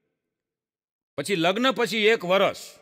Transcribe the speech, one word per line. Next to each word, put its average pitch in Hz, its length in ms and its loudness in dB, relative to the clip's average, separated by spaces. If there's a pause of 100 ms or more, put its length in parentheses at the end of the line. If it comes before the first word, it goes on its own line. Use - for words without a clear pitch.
(1160)
પછી 170 180 -4
લગ્ન 190 360 0
પછી 220 260 -2
એક 214 280 2
વરસ, 180 560 0